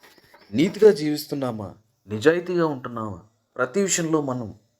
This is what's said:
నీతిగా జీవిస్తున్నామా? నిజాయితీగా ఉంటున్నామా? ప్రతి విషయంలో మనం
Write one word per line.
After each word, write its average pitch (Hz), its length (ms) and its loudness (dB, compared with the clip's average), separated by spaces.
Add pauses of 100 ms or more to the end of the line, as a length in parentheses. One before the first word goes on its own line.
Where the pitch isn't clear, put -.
(540)
నీతిగా 202 380 6
జీవిస్తున్నామా? 143 840 -4 (320)
నిజాయితీగా 170 580 2
ఉంటున్నామా? 120 580 -8 (340)
ప్రతి 127 240 0
విషయంలో 165 400 0
మనం 123 340 -6 (240)